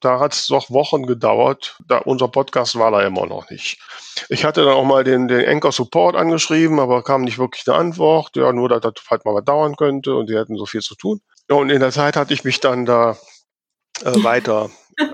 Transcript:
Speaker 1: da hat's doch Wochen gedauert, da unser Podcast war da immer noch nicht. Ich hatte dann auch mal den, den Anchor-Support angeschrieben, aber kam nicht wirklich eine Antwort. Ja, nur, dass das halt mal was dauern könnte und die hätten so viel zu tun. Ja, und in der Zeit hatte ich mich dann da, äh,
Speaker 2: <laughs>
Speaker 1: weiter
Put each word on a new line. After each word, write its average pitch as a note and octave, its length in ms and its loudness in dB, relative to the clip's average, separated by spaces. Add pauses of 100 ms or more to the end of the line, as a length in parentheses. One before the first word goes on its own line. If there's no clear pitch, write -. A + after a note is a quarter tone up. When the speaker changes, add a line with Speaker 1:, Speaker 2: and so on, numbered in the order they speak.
Speaker 1:
da B2+ 180 0
hat's C#3+ 280 -2
doch C#3 220 -2
Wochen C3+ 380 0
gedauert, A#2 680 0 (100)
da B2 120 2
unser B2+ 280 -2
Podcast B2+ 500 -2
war A2+ 140 4
da G2+ 120 4
immer F#2+ 220 -2
noch - 240 -12
nicht. - 300 -12 (480)
Ich - 160 -4
hatte D3+ 220 2
dann C#3 80 6
auch C3+ 100 2
mal C3+ 220 4
den, B2+ 240 2
den B2 180 2
Anchor-Support D3+ 680 0
angeschrieben, D#3+ 640 2
aber B2 200 0
kam C3+ 200 0
nicht A#2+ 180 -4
wirklich B2 260 -4
eine C3+ 120 2
Antwort. D#3+ 580 0
Ja, C3 160 2
nur, B2 160 0
dass A#2 140 2
das A2 140 -4 (140)
halt A2+ 140 -2
mal G#2+ 100 -2
was G2+ 120 -2
dauern D3 320 0
könnte C#3 360 -2
und A#2 160 -2
die A2 80 -2
hätten A2+ 200 -4
so G2+ 80 -8
viel G#2+ 160 -8
zu - 140 -12
tun. G#3 260 -6 (280)
Ja, C#3+ 60 4
und C#3+ 140 2
in C#3+ 100 2
der C3 120 2
Zeit D3 260 0
hatte C#3+ 160 -2
ich C3+ 100 -6
mich C3 160 -2
dann B2 260 0
da, A#2 300 2 (880)
äh, - 0 -
Speaker 2:
<laughs> B2+ 200 2
Speaker 1:
weiter A2+ 460 0 (440)